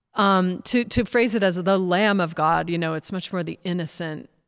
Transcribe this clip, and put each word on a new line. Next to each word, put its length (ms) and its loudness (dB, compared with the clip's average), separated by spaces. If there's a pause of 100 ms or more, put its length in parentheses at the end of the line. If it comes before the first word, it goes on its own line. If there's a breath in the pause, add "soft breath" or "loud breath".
(160)
Um, 480 2
to, 220 2
to 180 0
phrase 320 2
it 80 0
as 120 2
the 220 2
Lamb 440 2
of 140 -4
God, 340 2
you 80 -2
know, 160 -2
it's 180 -8
much 220 -8
more 100 -2
the 200 -8
innocent 680 -6 (180)